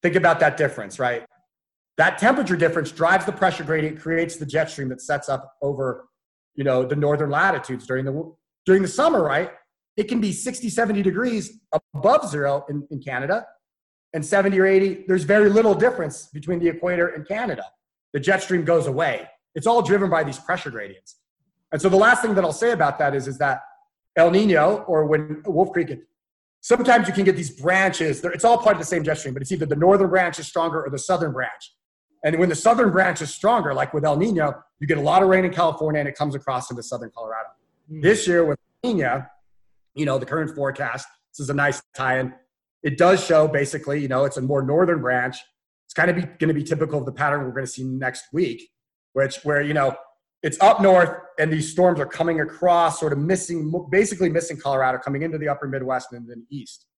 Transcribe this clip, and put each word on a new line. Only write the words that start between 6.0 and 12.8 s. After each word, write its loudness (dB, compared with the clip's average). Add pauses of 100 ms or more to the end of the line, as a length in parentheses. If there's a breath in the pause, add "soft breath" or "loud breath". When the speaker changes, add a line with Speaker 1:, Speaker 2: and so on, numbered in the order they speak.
Speaker 1:
you -6
know, 2
the -2
northern 0
latitudes -2
during -4
the, -8 (320)
during 6
the -2
summer, 2
right? -2 (440)
It 0
can -2
be -2
sixty, -8
seventy 0
degrees -2 (360)
above 2
zero -2
in, -8